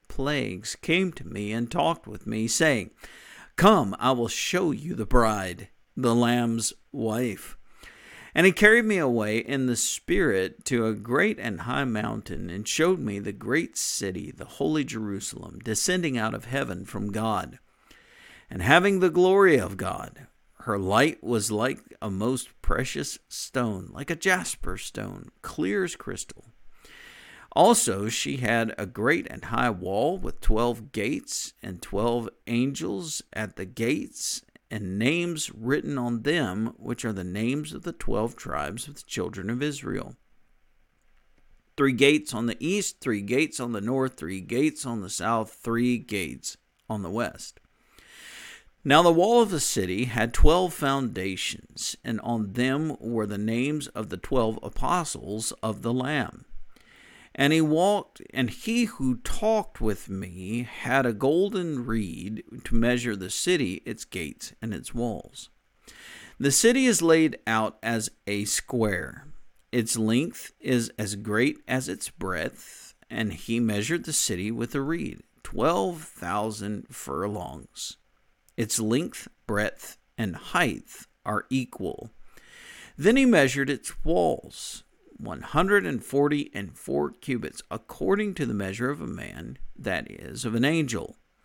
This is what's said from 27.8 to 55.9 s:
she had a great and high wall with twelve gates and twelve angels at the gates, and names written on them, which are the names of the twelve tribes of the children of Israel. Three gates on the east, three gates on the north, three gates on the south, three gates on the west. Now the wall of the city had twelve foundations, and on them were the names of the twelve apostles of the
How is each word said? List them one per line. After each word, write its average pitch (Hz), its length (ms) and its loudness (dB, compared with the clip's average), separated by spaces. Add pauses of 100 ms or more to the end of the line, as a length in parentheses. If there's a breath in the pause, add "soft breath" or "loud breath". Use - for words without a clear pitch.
she 139 280 -4
had 113 400 0
a - 80 -4
great 110 460 0
and - 140 -12
high 120 260 0
wall 104 480 -2
with - 240 -4
twelve 113 500 4
gates - 680 -4
and 90 180 -10
twelve 117 480 0 (180)
angels 139 760 -2 (100)
at 107 240 -6
the 95 80 -8
gates, - 800 -4 (260)
and 98 300 -4
names 160 560 0
written 135 420 -2
on 120 260 -2
them, 117 540 0
which 117 280 -8
are 113 80 -2
the 95 100 -6
names 117 500 -4
of - 120 -12
the - 80 -8
twelve 110 420 -2
tribes 85 540 -6
of 143 80 -18
the - 100 -20
children 90 420 -6
of 123 140 -4
Israel. - 540 -6 (1600)
Three 139 160 4
gates 143 420 4
on 117 120 -2
the 117 120 -2
east, 185 420 -2
three 107 220 -2
gates 120 380 -2
on 120 100 -4
the 110 100 -4
north, 131 360 -2
three 92 240 -8
gates 135 440 -2
on 117 160 -6
the 92 80 -10
south, 110 440 -2
three 117 460 0
gates 87 580 -6 (340)
on 107 120 -4
the 85 80 -6
west. - 500 -6 (1200 loud breath)
Now 151 180 8
the 170 100 10
wall 208 280 6
of 214 100 4
the 160 100 -2
city 95 440 0
had 117 300 -2
twelve 170 400 8
foundations, 107 1300 -4
and 113 160 -4
on 110 320 -2
them 135 480 0
were 113 260 -2
the 101 120 -6
names 127 500 0
of 107 220 -8
the 92 60 -6
twelve 113 460 0
apostles - 880 -2 (100)
of 101 200 -4
the 113 120 -2